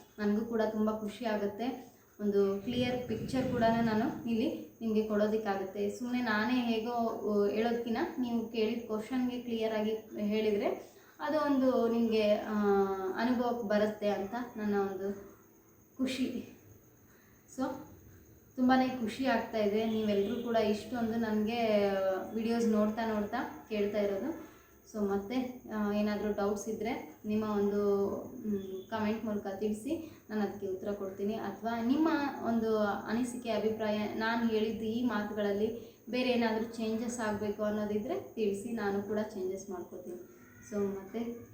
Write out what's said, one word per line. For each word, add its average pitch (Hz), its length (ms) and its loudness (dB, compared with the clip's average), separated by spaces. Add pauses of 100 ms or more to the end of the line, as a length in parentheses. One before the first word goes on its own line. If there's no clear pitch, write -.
(200)
ನನಗೂ 214 260 2
ಕೂಡ 233 160 0 (100)
ತುಂಬ 214 200 2
ಖುಷಿ 214 340 -6
ಆಗುತ್ತೆ. 214 720 -2 (260)
ಒಂದು 202 420 4
ಕ್ಲಿಯರ್ 247 440 0
ಪಿಕ್ಚರ್ 254 440 -2
ಕೂಡ 240 120 2 (180)
ನಾನು 226 480 0
ಇಲ್ಲಿ 240 520 -2
ನಿಮಗೆ 220 260 2
ಕೊಡೋದಕ್ಕಾಗುತ್ತೆ. 208 840 0
ಸುಮ್ನೆ 247 320 -2
ನಾನೇ 220 320 2
ಹೇಗೋ, 233 380 2
ಆ, 208 560 2
ಹೇಳೋದಕ್ಕಿಂತ 233 500 2 (220)
ನೀವು 233 300 0
ಕೇಳಿದ 233 360 0
ಕ್ವಶನ್‌ಗೆ 247 560 -2
ಕ್ಲಿಯರ್ 220 320 -2
ಆಗಿ 214 180 2 (260)
ಹೇಳಿದರೆ 214 760 0 (240)
ಅದು 302 180 0
ಒಂದು 262 500 4
ನಿಮಗೆ, 220 480 4
ಆ, 214 180 -4 (640)
ಅನುಭವಕ್ಕೆ 233 520 0
ಬರುತ್ತೆ 208 420 2
ಅಂತ 196 260 -2 (220)
ನನ್ನ 208 180 0
ಒಂದು 196 380 -2 (840)
ಖುಷಿ. - 600 -2 (1000)
So 262 60 -2 (920)
ತುಂಬಾ 254 320 6
ಖುಷಿ 254 380 -2
ಆಗ್ತಾ 226 320 0
ಇದೆ, 214 280 2
ನೀವೆಲ್ಲರೂ 220 580 0
ಕೂಡ 233 120 -2
ಇಷ್ಟೊಂದು 220 600 0
ನನಗೆ 214 760 2 (460)
ವಿಡಿಯೋಸ್ 226 320 2
ನೋಡ್ತಾ 214 460 2
ನೋಡ್ತಾ 214 560 -4
ಕೇಳ್ತಾ 208 300 0
ಇರೋದು. 202 560 -2 (380)
So 202 160 -2
ಮತ್ತೆ, 226 520 -2 (120)
ಆ, 208 200 0
ಏನಾದರೂ 208 380 0
ಡೌಟ್ಸ್ 202 380 -2
ಇದ್ದರೆ - 560 -4
ನಿಮ್ಮ 214 180 0
ಒಂದು, 202 640 2 (400)
ಮ್, 190 400 -4
ಕಾಮೆಂಟ್ 220 360 -2
ಮೂಲಕ 208 220 -2 (120)
ತಿಳಿಸಿ, 214 520 -4 (180)
ನಾನು 214 120 0
ಅದಕ್ಕೆ 196 260 -4
ಉತ್ತರ 202 240 -4
ಕೊಡ್ತೀನಿ. 202 420 -4
ಅಥವಾ 226 480 -4
ನಿಮ್ಮ 302 280 4 (380)
ಒಂದು 220 320 2
ಅನಿಸಿಕೆ, 214 680 -2
ಅಭಿಪ್ರಾಯ, 214 480 0 (160)
ನಾನು 226 340 0
ಹೇಳಿದ್ದು 214 360 2
ಈ 233 220 0
ಮಾತುಗಳಲ್ಲಿ 208 920 0 (120)
ಬೇರೆ 254 200 2
ಏನಾದರೂ 226 340 4
ಚೇಂಜಸ್ 220 560 -2
ಆಗಬೇಕು 208 440 -2
ಅನ್ನೋದಿದ್ರೆ 214 560 0
ತಿಳಿಸಿ, 208 540 -2
ನಾನು 202 280 0
ಕೂಡ 208 180 0
ಚೇಂಜಸ್ 196 500 -4
ಮಾಡ್ಕೊತೀನಿ. - 460 -10 (560)
So 208 80 -2
ಮತ್ತೆ 196 400 -4 (340)